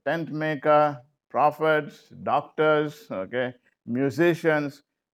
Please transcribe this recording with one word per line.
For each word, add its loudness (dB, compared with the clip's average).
tent -4
maker, 0
prophets, 0
doctors, 0
okay, -4
musicians, 0